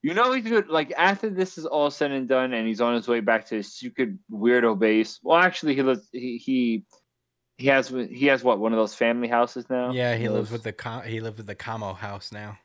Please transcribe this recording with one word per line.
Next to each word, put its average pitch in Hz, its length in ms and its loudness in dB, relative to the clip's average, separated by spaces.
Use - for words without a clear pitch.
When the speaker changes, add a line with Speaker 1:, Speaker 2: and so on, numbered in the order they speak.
Speaker 1:
You 160 120 0
know 233 180 4
he's 254 140 -2
good. 220 240 2
Like, 160 280 0
after 196 320 2
this 185 280 -4
is 160 80 -10
all 147 260 2
said 143 200 -2
and 131 160 -4
done, 127 260 2
and 113 140 -2
he's 110 140 -2
on 120 140 2
his 113 120 -2
way 120 120 2
back 110 280 2
to 117 80 -4
his 101 180 -6
secret 123 360 -4
weirdo 113 480 4
base. 110 420 2
Well, 165 160 2
actually, 175 380 2
he 135 80 0
lives. 127 280 0
He, 123 260 -8
he, 117 460 0
he 127 100 -2
has. 135 220 4
He 127 380 -4
has 131 160 4
what? 117 160 2
One 113 140 0
of 113 40 2
those 107 160 0
family 117 340 0
houses 120 420 0
now. 127 220 -2
Speaker 2:
Yeah, 123 240 0
he 113 140 -2
lives 107 200 -2
Speaker 1:
Those 113 40 -8
Speaker 2:
with 113 100 -8
the 110 100 -8
Ka-, 120 280 -10
he 113 200 -8
lives 110 160 -10
with 107 100 -16
the 101 80 -10
Kamo 110 380 -8
house 101 380 -12
now. 104 340 -14